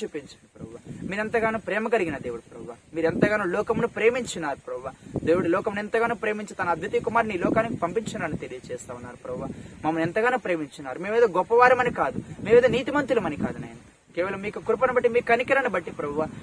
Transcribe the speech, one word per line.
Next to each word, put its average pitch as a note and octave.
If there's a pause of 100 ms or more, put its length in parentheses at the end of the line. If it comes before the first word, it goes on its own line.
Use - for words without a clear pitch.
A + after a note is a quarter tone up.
చూపించండి -
ప్రభువా. -
మీరెంతగానో A3
ప్రేమ G#3
కలిగిన F#3
దేవుడు A#2+
ప్రభువా, A#2 (180)
మీరెంతగానో F#3
లోకమును G#3+
ప్రేమించినారు G3+
ప్రభువా. B2+ (320)
దేవుడు E3
లోకమును G3+
ఎంతగానో A3+
ప్రేమించి G#3+
తన F3+
అద్వితీయ E3+
కుమారుని A3
ఈ -
లోకానికి A3
పంపించినారని F3+
తెలియజేస్తా B2+
ఉన్నారు B2
ప్రభువా. C3 (380)
మమ్మల్ని D#3+
ఎంతగానో A3
ప్రేమించినారు. D3
మేమేదో A3
గొప్పవారమని A#3+
కాదు, D3+ (240)
మేమేదో A#3+
నీతిమంతులమని A#3
కాదు B2
నాయన, A#2 (400)
కేవలం F#3+
మీకు G#3
కృపను A#3+
బట్టి, A#3+
మీ A#3+
కనికరాన్ని B3
బట్టి F3+
ప్రభువా D3+ (160)